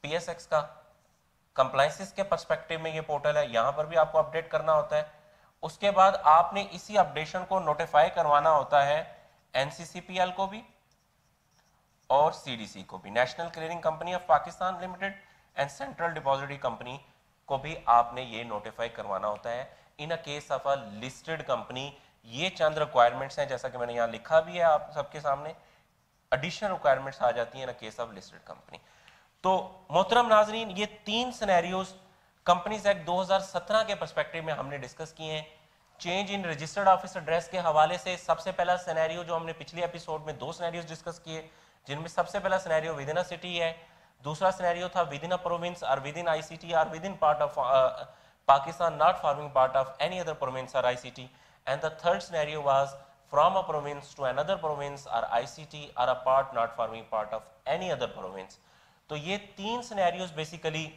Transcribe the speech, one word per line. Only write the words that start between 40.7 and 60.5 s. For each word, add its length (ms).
डिस्कस 300
किए, 320
जिनमें 220
सबसे 320
पहला 180
सिनेरियो 360
within 220
a 80
city 340
है, 400
दूसरा 280
सिनेरियो 380
था 220
within 220
a 140
province 380
or 180
within 260
आईसीटी 440
or 120
within 400
part 180
of, 160
uh, 460
Pakistan 500
not 240
forming 340
part 200
of 160
any 220
other 180
province 320
or 100
आईसीटी, 440
and 180
the 60
third 180
scenario 400
was 320
from 220
a 140
province 440
to 100
another 320
province 500
or 180
आईसीटी 600
or 140
a 160
part 340
not 200
forming 260
part 220
of 100
any 200
other 120
province। 400
तो 80
ये 200
तीन 260
सिनेरियोज 540
basically 500